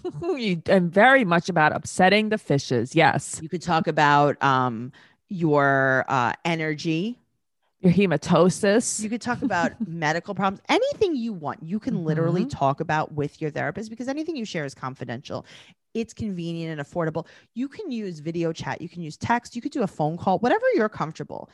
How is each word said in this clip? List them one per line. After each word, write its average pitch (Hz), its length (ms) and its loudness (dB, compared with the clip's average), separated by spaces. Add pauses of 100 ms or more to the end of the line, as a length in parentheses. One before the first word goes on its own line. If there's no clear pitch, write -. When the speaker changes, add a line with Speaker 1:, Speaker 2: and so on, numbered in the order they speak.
(220)
Speaker 1:
You, 233 440 -2
and 175 260 4
very 254 320 6
much 170 240 2
about 156 260 4
upsetting 202 540 2
the 214 100 -2
fishes. 135 560 -2
Yes. - 480 2
Speaker 2:
You 160 60 -12
could 170 140 -6
talk 160 260 0
about, 147 540 4
um, 127 500 0 (360)
your, 139 800 4
uh, 123 260 0 (100)
energy. 160 720 -2 (640)
Speaker 1:
Your 180 120 6
hematosis. 185 1080 4
Speaker 2:
You 220 60 -4
could 226 140 -4
talk 240 200 -6
about 180 380 0
Speaker 1:
<laughs> 214 80 -4
Speaker 2:
medical 165 460 -4
problems. 196 340 -2
Anything 427 480 0
you 233 160 -4
want, 147 300 -8
you 175 180 -4
can 185 240 -2
literally 165 380 2
Speaker 1:
Mm-hmm. 277 80 -4
Speaker 2:
talk 139 300 0
about 156 320 -2
with 147 280 -6
your 151 100 -4
therapist, 147 400 -6
because 240 180 -10
anything 311 280 -6
you 226 80 -6
share 165 200 -6
is 139 100 -10
confidential. 123 720 -10 (500)
It's 226 200 -6
convenient 165 680 -6
and 143 80 -10
affordable. 160 380 -4 (280)
You 254 140 -6
can 392 220 -12
use 196 300 -8
video 165 320 -4
chat. - 280 -8
You 175 80 -10
can 175 140 -12
use 156 160 -10
text. - 360 -2
You 240 60 -10
could 277 120 -8
do 269 100 -2
a 196 40 2
phone 160 300 -2
call, 185 220 0
whatever 339 260 2 (100)
you're 220 140 2
comfortable. - 640 -10